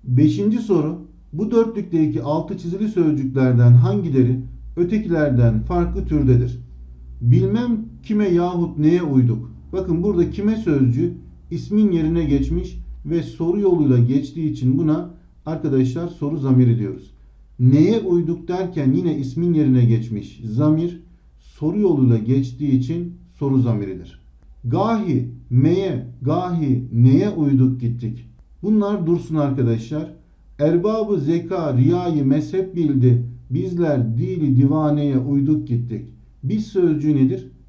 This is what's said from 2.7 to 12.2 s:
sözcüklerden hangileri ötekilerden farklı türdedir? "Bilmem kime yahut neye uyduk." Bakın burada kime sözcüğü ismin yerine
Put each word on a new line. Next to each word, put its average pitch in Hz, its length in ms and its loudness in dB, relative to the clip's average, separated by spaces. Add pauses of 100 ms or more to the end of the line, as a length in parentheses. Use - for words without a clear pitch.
sözcüklerden 131 840 4
hangileri 131 680 2 (380)
ötekilerden 151 840 0
farklı 175 440 -2
türdedir? 131 540 0 (640)
"Bilmem 208 640 2 (180)
kime 208 240 0
yahut 170 500 -2
neye 165 260 2
uyduk." 123 480 0 (220)
Bakın 180 300 -2
burada 175 260 0
kime 214 260 -2
sözcüğü 143 580 0 (380)
ismin 208 400 0
yerine 165 320 0